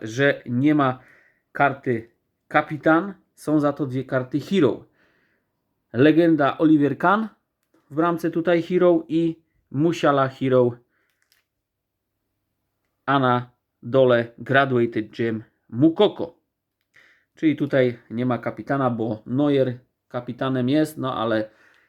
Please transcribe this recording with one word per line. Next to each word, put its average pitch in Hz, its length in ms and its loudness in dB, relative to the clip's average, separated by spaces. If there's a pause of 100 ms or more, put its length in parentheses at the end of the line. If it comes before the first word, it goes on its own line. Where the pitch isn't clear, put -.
że 135 440 -2
nie 135 300 0
ma 131 240 0 (520)
karty 127 580 -2 (380)
kapitan, 160 680 0 (220)
są 151 240 -2
za 143 140 0
to 147 120 -6
dwie 127 180 -6
karty 131 360 -4
hero. 143 460 0 (1080)
Legenda 151 640 2
Oliver 147 400 2
Kahn 196 280 0 (640)
w 139 60 -20
bramce 165 360 -2
tutaj 170 300 0
hero 175 460 2
i 165 340 -2 (300)
Musiala 143 580 0
hero, 127 420 2 (2250)
a 139 140 0
na 123 320 0 (300)
dole 123 460 2 (100)
Graduated 120 720 0
Gem 113 340 -4 (260)
Mukoko. 160 720 0 (960)
Czyli 156 200 -2
tutaj 131 440 0 (100)
nie 117 160 -4
ma 123 120 -2
kapitana, 127 520 -4
bo 113 360 -6
Neuer 131 540 0 (280)
kapitanem 127 600 -6
jest, 151 280 -2
no 131 200 -6
ale 110 320 -2 (400)